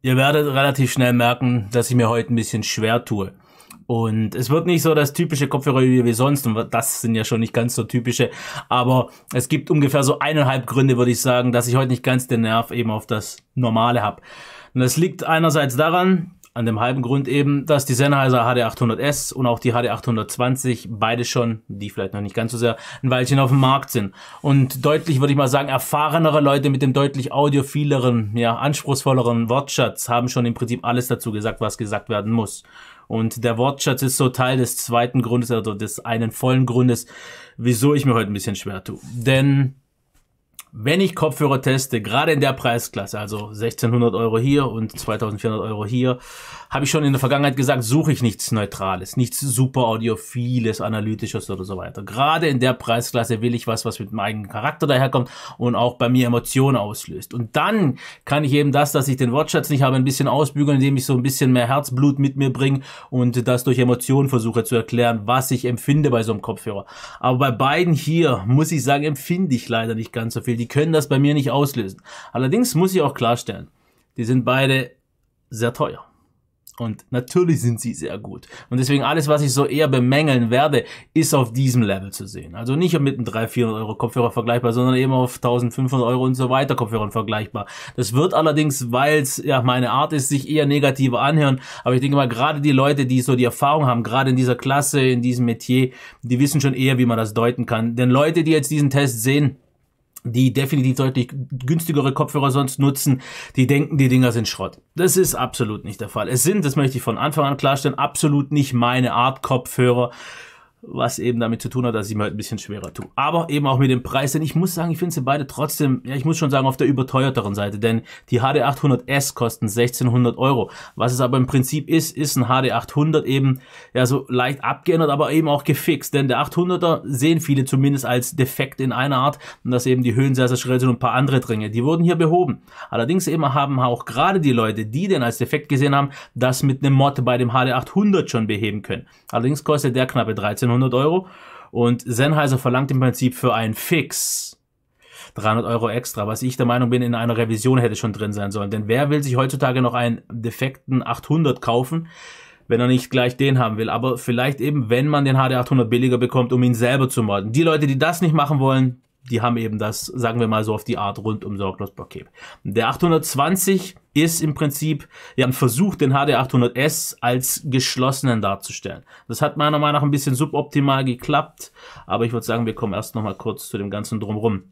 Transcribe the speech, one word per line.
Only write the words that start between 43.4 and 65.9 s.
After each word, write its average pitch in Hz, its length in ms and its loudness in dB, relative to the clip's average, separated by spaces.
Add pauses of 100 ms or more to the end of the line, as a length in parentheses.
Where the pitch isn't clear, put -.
sechzehnhundert 117 600 0
Euro 113 220 0
hier 135 320 2
und 110 300 -6
zweitausendvierhundert 107 680 -4
Euro 107 200 -6
hier, 123 320 0 (500)
habe 139 160 -2
ich 139 60 -2
schon 151 140 2
in 139 100 4
der 135 60 0
Vergangenheit 139 360 4
gesagt, 131 260 2
suche 147 300 2
ich 120 100 0
nichts 113 300 0
Neutrales, 95 640 -2
nichts 127 240 -2
super 131 440 0
Audiophiles, 113 1000 -2
Analytisches 107 640 -4
oder 92 160 -6
so 95 140 -8
weiter. 92 240 -12
Gerade 147 460 0
in 131 120 0
der 127 140 2
Preisklasse 117 640 -2
will 120 140 0
ich 117 120 -6
was, 110 200 -4
was 110 140 -6
mit 98 100 -10
dem 107 100 -6
eigenen 104 280 -6
Charakter 143 380 -4
daherkommt 131 440 2 (260)
und 120 200 0
auch 123 200 0
bei 120 140 0
mir 127 160 4
Emotionen 131 500 2
auslöst. 104 560 -8
Und 117 240 -6
dann 185 420 0 (280)
kann 147 180 0
ich 135 80 0
eben 143 200 2
das, 143 200 2
dass 135 160 0
ich 131 80 0
den 123 160 0
Wortschatz 147 380 0
nicht 139 120 2
habe, 131 140 2
ein 127 80 2
bisschen 135 240 0
ausbügeln, 143 480 2
indem 139 220 4
ich 127 80 -4
so 139 80 2
ein 123 80 2
bisschen 131 300 2
mehr 123 160 2
Herzblut 139 500 2
mit 139 180 0
mir 135 160 0
bringe 135 280 0 (280)
und 123 400 0
das 123 160 0
durch 127 140 2
Emotionen 131 500 2
versuche 113 360 0
zu 120 120 -2
erklären, 117 480 0
was 127 280 0
ich 123 120 -2
empfinde 143 460 0